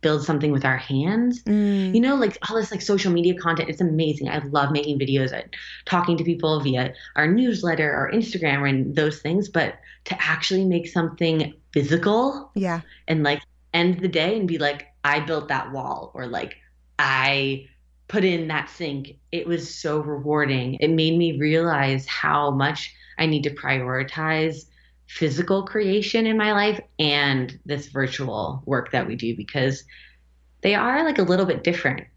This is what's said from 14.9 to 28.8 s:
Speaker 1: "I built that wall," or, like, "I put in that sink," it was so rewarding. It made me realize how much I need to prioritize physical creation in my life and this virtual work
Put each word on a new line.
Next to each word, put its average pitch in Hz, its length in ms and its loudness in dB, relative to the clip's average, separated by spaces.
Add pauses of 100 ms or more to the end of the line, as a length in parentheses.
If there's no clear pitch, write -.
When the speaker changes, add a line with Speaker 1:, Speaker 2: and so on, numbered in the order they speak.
Speaker 1:
"I 147 160 2
built 151 300 -4
that 131 240 -4
wall," 135 400 -8
or, 127 140 -8
like, 113 280 -6 (440)
"I 135 680 2 (420)
put 202 160 0
in 170 260 2
that 147 200 -4
sink," 143 480 -8 (140)
it 170 160 -4
was 170 260 -4
so 151 260 -2
rewarding. 139 760 0
It 151 160 2
made 160 260 4
me 165 200 2
realize 147 680 2
how 147 460 0
much 139 420 -2 (240)
I 160 80 0
need 151 180 2
to 147 60 0
prioritize 143 1160 -2 (420)
physical 175 560 0
creation 208 640 0
in 220 120 2
my 214 160 2
life 208 260 2 (200)
and 139 680 2
this 143 220 -6
virtual 127 760 -4
work 131 260 -2